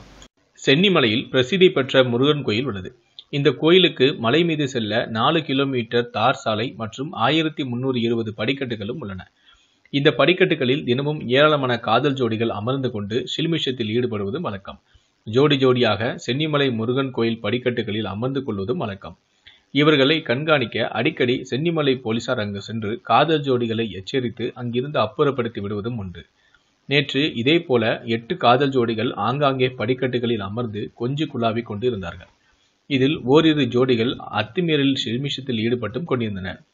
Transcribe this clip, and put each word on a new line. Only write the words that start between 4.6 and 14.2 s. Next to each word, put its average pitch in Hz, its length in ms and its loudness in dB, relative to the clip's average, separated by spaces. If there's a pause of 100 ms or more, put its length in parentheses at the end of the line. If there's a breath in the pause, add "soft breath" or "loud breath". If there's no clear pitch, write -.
செல்ல 113 380 -2
நாலு 127 360 2
kilometer 127 680 -2
தார் 120 320 0
சாலை 107 340 -2
மற்றும் 113 420 -8
ஆயிரத்தி 156 460 0
முன்னூறு 123 360 -2
இருபது 113 360 -2
படிக்கட்டுகளும் 120 640 -4
உள்ளன. 98 200 -10 (720)
இந்த 143 180 2
படிக்கட்டுகளில் 156 760 2
தினமும் 143 440 -2
ஏராளமான 139 500 4
காதல் 131 360 0
ஜோடிகள் 113 400 -2
அமர்ந்து 127 360 -2
கொண்டு 104 360 -4
சில்மிஷத்தில் 139 680 -2
ஈடுபடுவதும் 110 560 -2